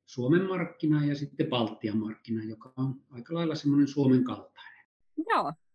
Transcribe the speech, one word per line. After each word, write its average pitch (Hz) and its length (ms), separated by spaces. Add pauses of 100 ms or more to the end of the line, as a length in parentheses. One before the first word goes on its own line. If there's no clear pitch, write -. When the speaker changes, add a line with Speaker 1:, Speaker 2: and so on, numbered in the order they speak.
Speaker 1:
Suomen 165 420
markkina 160 560
ja 143 100
sitten 143 320
Baltian 110 500
markkina, 110 480
joka 110 320
on 131 240 (100)
aika 127 240
lailla 165 200
semmoinen 143 340
Suomen 131 360
kaltainen. - 640 (440)
Speaker 2:
Joo, 190 220 (220)